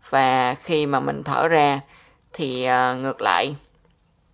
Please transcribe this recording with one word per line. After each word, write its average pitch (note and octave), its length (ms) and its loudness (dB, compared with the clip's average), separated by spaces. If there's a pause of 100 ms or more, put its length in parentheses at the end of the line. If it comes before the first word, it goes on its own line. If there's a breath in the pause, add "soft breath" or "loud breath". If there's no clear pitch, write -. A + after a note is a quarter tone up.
(100)
Và C3 440 2
khi D3+ 320 -2
mà C3+ 140 0
mình C#3 240 -6
thở C#3+ 240 -2
ra C#3+ 320 2 (520 soft breath)
thì, B2+ 320 -6
ờ, B2+ 300 2
ngược C3 260 -6
lại, G#2+ 360 0 (760)